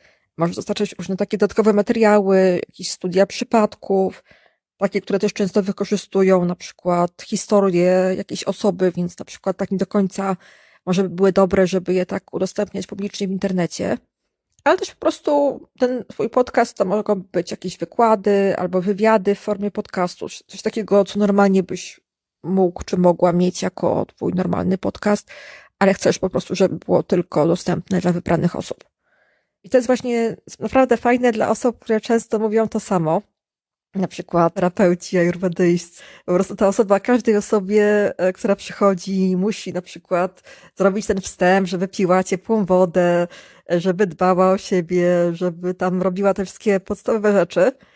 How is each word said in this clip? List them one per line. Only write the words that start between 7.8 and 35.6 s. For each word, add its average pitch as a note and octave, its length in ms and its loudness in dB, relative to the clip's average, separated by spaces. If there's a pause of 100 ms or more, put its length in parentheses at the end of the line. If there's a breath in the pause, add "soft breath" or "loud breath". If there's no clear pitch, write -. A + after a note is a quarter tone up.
jakiejś - 260 -10
osoby, F#3 520 -2
więc F3 240 -6
na - 60 -12
przykład - 320 -8
tak G3 140 -6
nie F#3+ 60 -2
do F#3+ 100 -2
końca G3 500 -2 (480 soft breath)
może F#3 180 0
by F3+ 60 -2
były F#3 220 2
dobre, F#3+ 360 2
żeby F3+ 260 -2
je F3+ 120 0
tak - 280 -12
udostępniać F#3+ 540 -6
publicznie G3+ 400 -8
w F#3 40 -6
internecie. F#3+ 640 -4 (640)
Ale E4+ 140 4
też G4 140 -8
po - 80 -20
prostu - 680 -2 (120)
ten B3 280 -2
twój - 220 -6
podcast B3 480 0
to G3 80 0
mogą G#3 300 -2
być F3+ 360 -6
jakieś F#3+ 260 -10
wykłady G3+ 800 2
albo F3+ 240 -2
wywiady G3+ 540 2
w - 40 -20
formie G3+ 320 -6
podcastu, - 580 -6
coś, - 180 -18
coś - 140 -18
takiego, G3+ 440 0
co G3+ 140 -6
normalnie G3 440 4
byś - 380 -12 (420)
mógł F3+ 400 0
czy - 140 -4
mogła F3+ 360 4
mieć F3+ 280 0
jako - 440 -2
twój - 280 -6
normalny F3+ 440 -2
podcast, - 520 -4 (500 loud breath)
ale G3 140 2
chcesz - 260 0
po F#3+ 100 -4
prostu, - 260 -6
żeby F#3 200 0
było - 280 -2
tylko E3+ 440 0
dostępne F3 540 -2
dla F3+ 100 0
wybranych E3+ 440 -2
osób. - 280 -10 (800)
I F#3 60 -20
to C4 80 2
jest A#3 100 2
właśnie A#3+ 500 -2 (220)
naprawdę B3+ 380 2
fajne B3 340 2
dla G#3+ 180 0
osób, A#3 300 -2
które A3 220 -2
często A3+ 380 -2
mówią A3 280 0
to A3 120 -4
samo, F3 420 0 (760)
na F#3+ 120 -2
przykład E3+ 460 -2
terapeuci F3+ 640 0
ajurwedyjscy. F3 840 0 (240 loud breath)